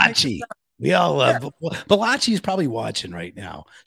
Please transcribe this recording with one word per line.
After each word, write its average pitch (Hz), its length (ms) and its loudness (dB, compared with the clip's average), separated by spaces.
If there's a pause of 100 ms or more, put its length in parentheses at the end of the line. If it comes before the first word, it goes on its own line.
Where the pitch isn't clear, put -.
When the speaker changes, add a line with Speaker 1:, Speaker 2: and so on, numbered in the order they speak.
Speaker 1:
make 226 140 2
Speaker 2:
Balachi. 120 220 0
Speaker 1:
it - 40 -10
out." - 140 -14 (200)
Speaker 2:
We 143 160 2
all 175 220 4
love 123 260 2
Speaker 1:
Yeah. 135 80 -8 (120)
Speaker 2:
Bal-, 160 100 -4 (160)
Balachi's 220 540 2
probably 190 260 0
watching 113 440 -6
right 87 240 -10
now. 92 300 -12 (220)